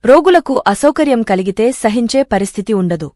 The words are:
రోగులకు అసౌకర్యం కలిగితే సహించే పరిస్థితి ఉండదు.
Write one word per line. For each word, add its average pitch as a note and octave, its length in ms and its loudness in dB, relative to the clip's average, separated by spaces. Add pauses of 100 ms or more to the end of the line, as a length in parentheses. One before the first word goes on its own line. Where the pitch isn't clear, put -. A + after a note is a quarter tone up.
రోగులకు D4+ 500 4 (180)
అసౌకర్యం C#4+ 500 0
కలిగితే G3 440 -2 (160)
సహించే A#3 400 0 (100)
పరిస్థితి G3 480 -4
ఉండదు. E3+ 360 -4